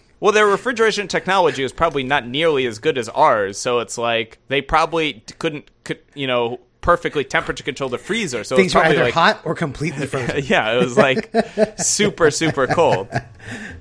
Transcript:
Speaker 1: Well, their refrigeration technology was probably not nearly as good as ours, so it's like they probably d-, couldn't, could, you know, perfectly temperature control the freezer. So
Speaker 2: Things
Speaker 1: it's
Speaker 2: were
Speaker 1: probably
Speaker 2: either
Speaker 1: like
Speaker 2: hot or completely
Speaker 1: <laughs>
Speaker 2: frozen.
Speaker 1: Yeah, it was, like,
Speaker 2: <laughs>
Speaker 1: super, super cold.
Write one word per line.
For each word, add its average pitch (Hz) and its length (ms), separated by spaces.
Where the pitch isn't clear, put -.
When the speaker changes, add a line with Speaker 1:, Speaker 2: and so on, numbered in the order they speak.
Speaker 1:
Well, 202 120
their 214 140
refrigeration 208 600
technology 170 560
was 123 80
probably 147 320
not 131 220
nearly 139 400
as 107 120
good 143 180
as 113 140
ours, 110 480
so 120 220
it's - 180
like 117 400
they 135 140
probably 156 520
d-, - 240
couldn't, 151 300
could, - 140
you 139 140
know, 123 320
perfectly 160 440
temperature 165 400
control 135 260
the 120 80
freezer. 165 460
So - 120
Speaker 2:
Things 190 100
Speaker 1:
it's 160 100
Speaker 2:
were 180 60
Speaker 1:
probably 156 160
Speaker 2:
either 165 80
Speaker 1:
like 120 80
Speaker 2:
hot 180 300
or 160 120
completely 147 500
Speaker 1:
<laughs> - 0
Speaker 2:
frozen. 135 380
Speaker 1:
Yeah, 123 280
it 123 60
was, 123 180
like, - 380
Speaker 2:
<laughs> 208 220
Speaker 1:
super, 180 520
super 147 380
cold. 127 400